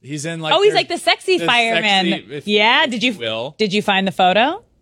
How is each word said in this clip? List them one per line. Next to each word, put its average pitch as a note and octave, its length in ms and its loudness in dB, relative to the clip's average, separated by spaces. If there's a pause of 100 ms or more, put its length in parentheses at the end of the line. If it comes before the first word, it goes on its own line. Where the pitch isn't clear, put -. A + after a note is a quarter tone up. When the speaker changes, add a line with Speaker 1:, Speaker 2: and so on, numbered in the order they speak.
Speaker 1:
He's C#3+ 240 -12
in, E3 160 -8
like, D#3+ 140 -2
Speaker 2:
Oh, F#4 80 2
he's G4+ 100 4
Speaker 1:
their, - 80 2
Speaker 2:
like E4 80 -6
the F4 100 -4
sexy F#4 400 0
Speaker 1:
the E4+ 80 -2
Speaker 2:
fireman. A3+ 640 2
Speaker 1:
sexy, - 240 -6
if D3 140 -8
Speaker 2:
Yeah. A3 360 2
Speaker 1:
you C4+ 60 -4
Speaker 2:
Did A3 120 -4
you, B3 120 0
Speaker 1:
will. A#2 440 -6
Speaker 2:
did G#3+ 140 0
you G#3 100 0
find F#3+ 240 0
the F#3 60 -4
photo? A3 520 2 (180)